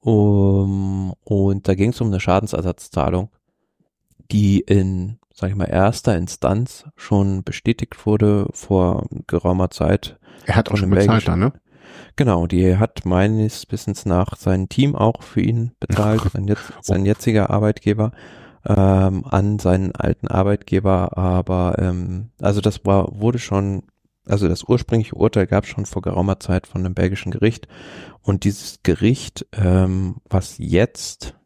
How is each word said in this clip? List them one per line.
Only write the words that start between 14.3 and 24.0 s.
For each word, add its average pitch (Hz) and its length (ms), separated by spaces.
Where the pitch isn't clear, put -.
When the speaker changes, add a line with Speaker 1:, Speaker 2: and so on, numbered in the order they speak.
Speaker 1:
sein 95 320
Team 139 260
auch 113 280
für - 180
ihn 117 400
bezahlt, 107 420
Speaker 2:
<laughs> 101 100
Speaker 1:
sein, 98 140
jetzt, - 240
Speaker 2:
Oh. - 120
Speaker 1:
sein 98 220
jetziger 107 460
Arbeitgeber, 104 640
ähm, 95 580
an 101 340
seinen 92 380
alten - 320
Arbeitgeber, 95 880
aber, 90 640
ähm, 90 520
also 101 200
das 104 240
war, 98 360
wurde 117 180
schon, 98 460